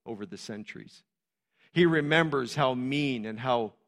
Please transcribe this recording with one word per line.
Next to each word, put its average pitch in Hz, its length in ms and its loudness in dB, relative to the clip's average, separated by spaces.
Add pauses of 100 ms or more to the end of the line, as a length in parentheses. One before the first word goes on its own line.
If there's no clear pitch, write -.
over 104 220 -10
the 95 120 -14
centuries. - 680 -16 (680)
He 170 140 6
remembers 151 720 2
how 135 180 2
mean 131 500 -2
and 110 140 -8
how 120 360 -2 (140)